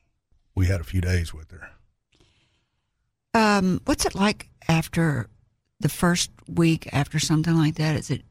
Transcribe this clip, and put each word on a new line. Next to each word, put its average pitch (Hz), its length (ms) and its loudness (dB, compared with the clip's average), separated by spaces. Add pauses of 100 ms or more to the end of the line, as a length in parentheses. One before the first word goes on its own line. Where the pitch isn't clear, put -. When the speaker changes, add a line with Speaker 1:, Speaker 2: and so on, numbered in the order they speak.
(540)
Speaker 1:
we 92 140 2
had 95 120 0
a 80 60 -10
few 92 160 -2
days 87 320 -2
with 78 180 -16
her. - 180 -20 (1600)
Speaker 2:
Um, 202 500 2
what's - 220 0
it - 100 -4
like 202 320 -2 (220)
after 160 580 -2 (540)
the 151 80 0
first - 420 0 (160)
week 165 460 2
after 143 260 -2
something 160 380 2
like 156 180 2
that? 156 220 -2
Is - 120 -8
it 139 220 -4